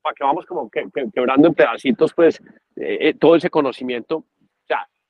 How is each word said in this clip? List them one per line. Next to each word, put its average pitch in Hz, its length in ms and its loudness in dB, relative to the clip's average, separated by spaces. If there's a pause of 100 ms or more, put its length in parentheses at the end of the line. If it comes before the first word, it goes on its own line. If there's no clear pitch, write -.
para 156 140 -8
que - 80 -12
vamos 147 220 -2
como 143 240 -10
que, - 240 -8
que, 131 200 -6
quebrando 131 340 2
en 156 60 2
pedacitos, 135 600 0
pues, - 260 2 (380)
eh, 87 240 -6
eh, 151 140 0
todo 165 200 4
ese 151 140 0
conocimiento. 127 680 -4
O - 80 -12 (420)
sea, 127 200 -6 (220)